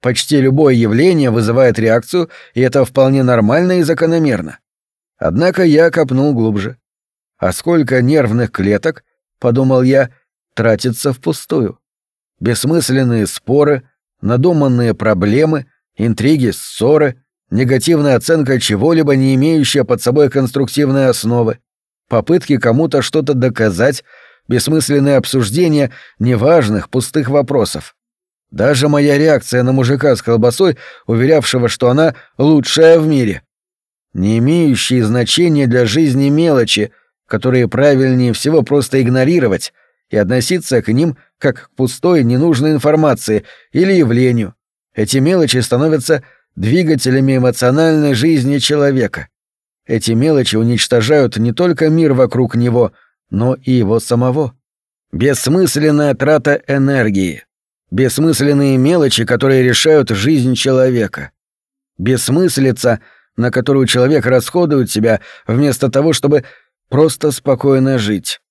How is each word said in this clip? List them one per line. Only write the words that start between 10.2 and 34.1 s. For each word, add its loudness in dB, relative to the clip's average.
тратится -2
впустую? -6
Бессмысленные 0
споры, -2
надуманные 0
проблемы, 0
интриги, 0
ссоры — -2
негативная 0
оценка 0
чего-либо, 0
не 2
имеющая 0
под -4
собой 0
конструктивной -2
основы, -2
попытки 0
кому-то 0
что-то -2
доказать, -2
бессмысленные 0
обсуждения 0
неважных, 0
пустых -4
вопросов. -2
Даже 0
моя 2
реакция 0
на 0
мужика 0
с -8
колбасой, 0
уверявшего, 0
что -2
она 0
лучшая 4
в -2
мире. -2